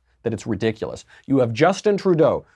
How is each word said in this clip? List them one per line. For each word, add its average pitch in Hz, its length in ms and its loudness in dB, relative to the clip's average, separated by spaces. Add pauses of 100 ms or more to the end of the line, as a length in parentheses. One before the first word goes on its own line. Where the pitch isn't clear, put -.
(240)
that 113 100 -4
it's 107 140 -10
ridiculous. 107 580 -4 (200)
You 135 140 0
have 117 140 0
Justin 185 440 2
Trudeau, 151 480 2 (100)